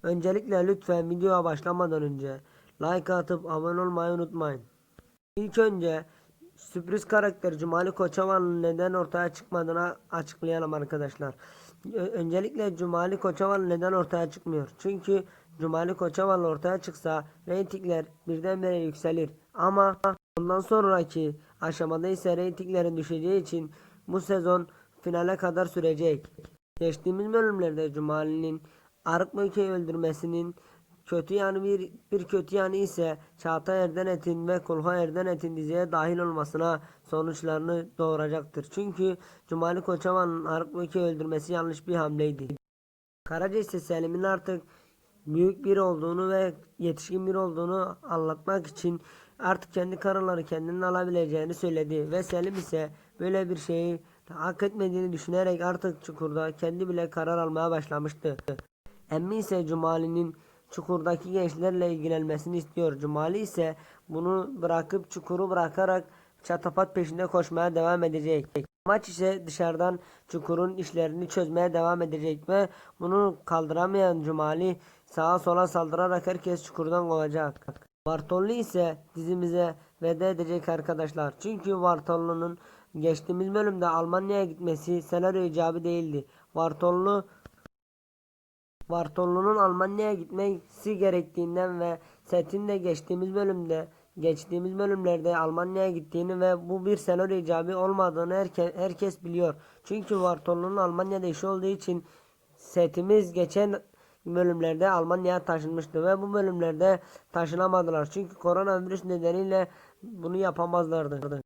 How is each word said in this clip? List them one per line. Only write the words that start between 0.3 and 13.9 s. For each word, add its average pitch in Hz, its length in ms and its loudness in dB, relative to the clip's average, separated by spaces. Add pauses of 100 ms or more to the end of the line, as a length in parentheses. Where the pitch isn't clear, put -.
lütfen 175 420 0
videoya 180 340 2
başlamadan 160 600 0
önce 135 380 -6 (400)
like 175 320 0
atıp 175 380 -2
abone 170 300 0
olmayı 175 320 0
unutmayın. 160 480 -4 (760)
İlk 208 220 -2
önce 170 480 2 (500)
sürpriz 180 500 -6
karakter 190 520 2
Cumali 170 340 0
Koçovalı'nın 185 720 2
neden 170 300 2
ortaya 175 400 0
çıkmadığını 170 600 -2 (160)
açıklayalım 165 640 -4
arkadaşlar. 147 600 -6 (580)
Ö-, 233 40 -4
öncelikle 190 760 -2
Cumali 175 420 0
Koçovalı 190 520 0
neden 175 220 0